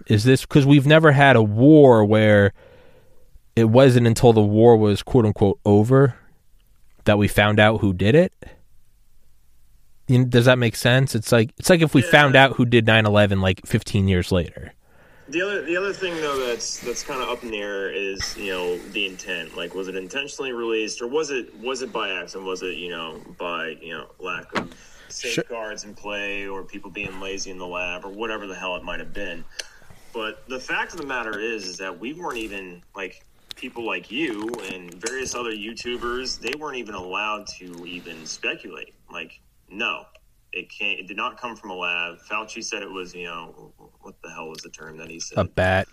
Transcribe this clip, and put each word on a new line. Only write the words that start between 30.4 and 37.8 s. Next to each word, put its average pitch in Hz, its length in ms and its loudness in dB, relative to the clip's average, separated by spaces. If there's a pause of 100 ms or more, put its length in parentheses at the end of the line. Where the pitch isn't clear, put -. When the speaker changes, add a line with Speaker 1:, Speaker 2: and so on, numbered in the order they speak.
Speaker 2:
the 127 120 -10
fact 202 320 -8
of 180 80 -14
the 143 60 -12
matter 117 320 -10
is, 110 280 -8
is 92 120 -14
that 92 200 -14
we 117 140 -12
weren't 160 260 -12
even, 95 440 -14 (140)
like, 95 280 -16 (300)
people 120 300 -14
like 98 260 -10
you 113 380 -8 (240)
and 90 220 -18
various 123 420 -10
other 120 160 -8
YouTubers, 120 880 -10
they 110 180 -8
weren't 147 200 -12
even 107 180 -14
allowed 98 500 -10 (120)
to 87 280 -20